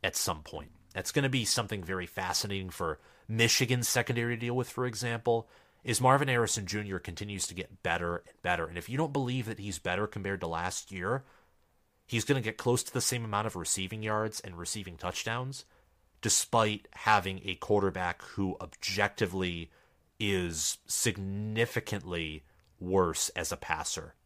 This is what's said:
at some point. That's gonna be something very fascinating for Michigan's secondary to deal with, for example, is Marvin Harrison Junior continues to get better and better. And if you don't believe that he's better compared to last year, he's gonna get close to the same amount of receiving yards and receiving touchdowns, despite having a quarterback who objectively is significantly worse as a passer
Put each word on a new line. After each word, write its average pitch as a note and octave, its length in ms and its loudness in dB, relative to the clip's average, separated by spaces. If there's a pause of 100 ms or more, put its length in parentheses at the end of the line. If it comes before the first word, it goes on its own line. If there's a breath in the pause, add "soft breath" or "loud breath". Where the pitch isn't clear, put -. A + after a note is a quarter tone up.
at F#2 140 0
some D#2+ 260 0
point. - 280 -10 (240)
That's - 180 -4
gonna C#3 160 4
be B2+ 160 2
something G#2 400 0
very F2+ 220 -2
fascinating F#2 640 -2
for D#2+ 300 -4 (280 loud breath)
Michigan's A#2 600 4
secondary A#2 480 2
to A2 40 -6
deal A#2+ 160 0
with, B2+ 140 -2
for B2+ 160 -2
example, A#2 640 0 (360 soft breath)
is A#2 160 2
Marvin C3+ 280 8
Harrison A#2 380 2
Junior G2+ 320 -2
continues G2 480 -6
to - 80 -8
get F#2 280 -10
better F2 440 0
and - 160 -20
better. F2 240 0
And E2 120 -6
if E2+ 100 -10
you A#2+ 80 -4
don't D3+ 160 0
believe B2+ 340 0
that A2 120 -6
he's G2+ 200 -6
better F#2 280 0
compared G2 340 -4
to F2 60 -4
last E2 440 -4
year, G2 320 -2 (840 soft breath)
he's A2+ 180 0
gonna C3+ 160 2
get A2 160 -4
close B2 260 2
to - 120 -8
the B2 80 0
same A#2 240 -2
amount G#2+ 200 0
of G#2+ 100 -4
receiving F#2+ 460 -4
yards G#2+ 380 0
and F#2 160 -12
receiving F2 400 -8
touchdowns, A#2 720 -4 (560 soft breath)
despite G#2+ 680 4
having F#2+ 520 4
a F#2+ 120 -4
quarterback F#2 680 2
who F#2+ 380 -2
objectively F#2 1080 -2 (480 soft breath)
is F2+ 680 0
significantly G2+ 1600 -2 (380 soft breath)
worse F2+ 500 2
as - 220 -4
a F2 40 -6
passer - 580 -6 (120)